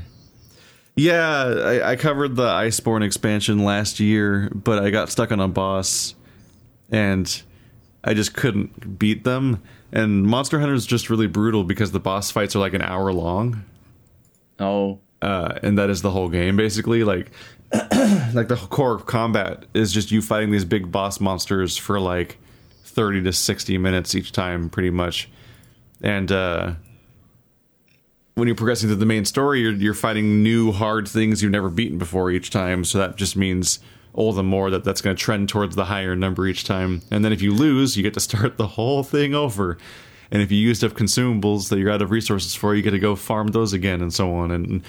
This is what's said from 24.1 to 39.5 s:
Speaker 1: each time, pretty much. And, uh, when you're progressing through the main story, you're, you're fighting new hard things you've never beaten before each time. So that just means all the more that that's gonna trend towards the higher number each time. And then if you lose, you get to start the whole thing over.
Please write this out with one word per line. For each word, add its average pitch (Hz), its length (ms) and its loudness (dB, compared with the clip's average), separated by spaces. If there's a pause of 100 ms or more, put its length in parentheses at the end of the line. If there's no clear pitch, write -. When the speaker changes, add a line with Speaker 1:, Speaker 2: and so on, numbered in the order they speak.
Speaker 1:
each 95 180 -4
time, 87 380 -4
pretty 92 200 -2
much. 87 380 -2 (720)
And, 98 320 0
uh, 90 400 -2 (1600)
when 120 140 2
you're 113 60 2
progressing 110 360 0
through 104 60 2
the 107 100 2
main 110 180 2
story, 135 380 0
you're, 110 100 0
you're 104 220 0
fighting 107 480 2
new 113 280 4
hard 107 380 -2
things 110 340 0
you've 104 100 2
never 98 180 0
beaten 85 260 -2
before 90 340 -2
each 90 200 -2
time. 90 340 0
So 98 140 -2
that 92 180 -2
just 95 180 -4
means 92 440 0 (340)
all 110 220 0
the 95 80 0
more 95 260 2
that 92 160 -2
that's 98 160 -2
gonna 98 160 0
trend 101 320 -2
towards 101 260 -2
the 95 120 -2
higher 95 280 -2
number 92 320 0
each - 180 -4
time. 92 360 -2 (100)
And 107 140 2
then 110 80 2
if 92 80 -2
you 101 140 2
lose, 135 420 2
you 98 60 0
get 104 100 0
to - 80 -4
start 113 380 -2
the 107 80 0
whole 131 360 0
thing 143 320 0
over. 101 440 -2 (520)